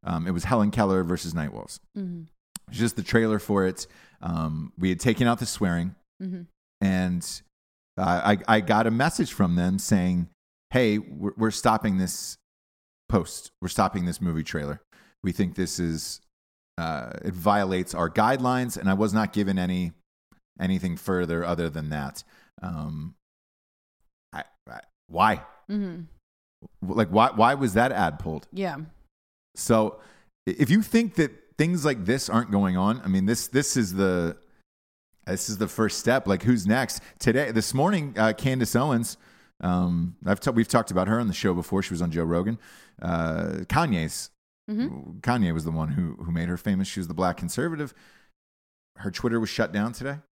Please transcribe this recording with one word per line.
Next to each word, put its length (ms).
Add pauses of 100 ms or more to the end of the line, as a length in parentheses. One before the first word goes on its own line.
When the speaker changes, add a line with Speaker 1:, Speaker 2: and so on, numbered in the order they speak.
Speaker 1:
Um, 240
it 40
was 140
Helen 260
Keller 320
versus 300
Night 180
Wolves. 300 (160)
Speaker 2:
Mm-hmm. 240
Speaker 1:
It 480
was 80
just 180
the 80
trailer 360
for 260
it. 200 (360)
Um, 560
we 120
had 120
taken 260
out 120
the 60
swearing, 500 (280)
Speaker 2:
Mm-hmm. 200 (360)
Speaker 1:
and, 640 (560)
uh, 260
I, 140 (100)
I 140
got 260
a 40
message 420
from 220
them 220
saying, 520 (400)
"Hey, 300
we're, 360
we're 160
stopping 460
this 400 (720)
post. 420 (100)
We're 80
stopping 360
this 160
movie 220
trailer. 380 (420)
We 100
think 220
this 240
is, 420 (560)
uh, 360 (120)
it 80
violates 600
our 160
guidelines," 680
and 120
I 40
was 200
not 200
given 260
any, 320 (680)
anything 340
further 480
other 260
than 200
that. 340 (380)
Um, 540 (1160)
I, 120 (260)
I, 100 (280)
why? 360 (260)
Speaker 2:
Mm-hmm. 340 (800)
Speaker 1:
W-, 140
like, 120
why, 220
why 240
was 180
that 180
ad 280
pulled? 340
Speaker 2:
Yeah. 240 (760)
Speaker 1:
So 440 (480)
i-, 100
if 120
you 140
think 320
that 160 (260)
things 260
like 220
this 240
aren't 220
going 260
on, 240
I 60
mean, 180
this, 220
this 280
is 200
the, 420 (880)
this 240
is 80
the 100
first 320
step. 280
Like, 160
who's 240
next? 340 (160)
Today, 340
this 220
morning, 440
uh, 160
Candace 420
Owens, 420 (440)
um, 540 (100)
I've 140
t-, 120
we've 160
talked 240
about 160
her 120
on 80
the 60
show 200
before. 280
She 120
was 80
on 100
Joe 120
Rogan. 360 (420)
Uh, 640
Kanye's, 600 (400)
Speaker 2:
Mm-hmm. 520
Speaker 1:
Kanye 300
was 140
the 60
one 180
who, 240 (100)
who 80
made 160
her 80
famous. 320
She 120
was 80
the 80
black 220
conservative. 540 (1040)
Her 120
Twitter 300
was 100
shut 220
down 220
today. 240 (180)